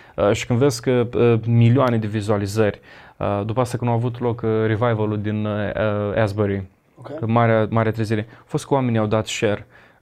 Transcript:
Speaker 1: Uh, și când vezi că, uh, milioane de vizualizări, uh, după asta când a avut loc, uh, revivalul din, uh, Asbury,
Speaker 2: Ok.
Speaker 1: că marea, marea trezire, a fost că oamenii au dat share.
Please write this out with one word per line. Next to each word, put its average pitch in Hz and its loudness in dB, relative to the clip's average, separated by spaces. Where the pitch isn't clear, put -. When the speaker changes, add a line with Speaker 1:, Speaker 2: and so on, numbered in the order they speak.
Speaker 1:
Uh, 101 2
și - -2
când 120 0
vezi 143 2
că, 123 0
uh, 117 4
milioane 117 4
de 107 -4
vizualizări, 104 0
uh, 101 -2
după 110 -2
asta 120 -2
când 120 -2
a 117 0
avut 120 -4
loc, 120 -2
uh, 113 0
revivalul 107 0
din, 107 -4
uh, 104 -2
Asbury, 101 0
Speaker 2:
Ok. - -14
Speaker 1:
că 113 -6
marea, 113 4
marea 110 0
trezire, 110 -2
a - -20
fost - -6
că - 0
oamenii 123 2
au 107 0
dat 110 0
share. - -2